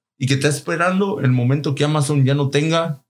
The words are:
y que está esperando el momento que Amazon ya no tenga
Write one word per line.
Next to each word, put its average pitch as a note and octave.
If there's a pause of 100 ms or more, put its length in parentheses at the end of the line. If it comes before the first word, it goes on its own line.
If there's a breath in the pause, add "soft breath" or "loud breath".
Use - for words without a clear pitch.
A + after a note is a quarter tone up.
(180)
y C3+
que C#3
está C#3
esperando F3
el C3+
momento C3+
que C#3+
Amazon D3
ya C3+
no C#3+
tenga D#3+